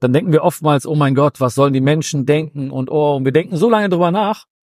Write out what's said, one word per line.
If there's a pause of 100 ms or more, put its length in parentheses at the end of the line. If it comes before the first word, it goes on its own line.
dann
denken
wir
oftmals:
Oh
mein
Gott,
was
sollen
die
Menschen
denken
und
oh,
und
wir
denken
so
lange
drüber
nach, (320)